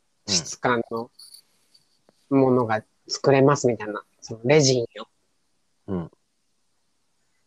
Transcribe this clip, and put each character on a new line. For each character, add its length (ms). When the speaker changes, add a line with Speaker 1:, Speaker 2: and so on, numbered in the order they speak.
Speaker 1:
質 320
感 320
の 220
も 220
の 160
が 180
作 220
れ 100
ま 160
す 120
み 100
た 60
い 40
な、 120
Speaker 2:
う 20
ん。 40
Speaker 1:
そ 140
の 100
レ 160
ジ 200
ン 140
よ。 140
Speaker 2:
う 80
ん。 160